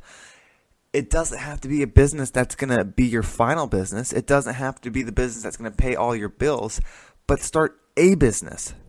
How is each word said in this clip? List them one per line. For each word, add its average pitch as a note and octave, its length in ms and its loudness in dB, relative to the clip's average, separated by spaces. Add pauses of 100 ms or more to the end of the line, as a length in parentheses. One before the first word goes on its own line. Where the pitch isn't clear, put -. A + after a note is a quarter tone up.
(960)
It C#3 160 -2
doesn't E3 280 0
have D3 220 -10
to C3+ 80 -10
be D3 140 0
a C3 40 0
business C#3 440 4
that's B2+ 240 0
gonna B2 300 0
be B2+ 200 0
your A#2 180 0
final C3+ 440 0
business. G2 480 -4
It - 120 -2
doesn't C3+ 280 2
have C3 260 -6
to B2 100 -10
be C3 120 -4
the A2+ 100 -8
business A#2+ 300 -2
that's A2 160 -10
gonna A2+ 120 -10
pay A#2+ 240 0
all A#2 220 -2
your G#2 140 -6
bills, B2 500 -2 (460)
but C#3 160 0
start - 360 0 (180)
a F#3 180 6
business. - 580 0 (160)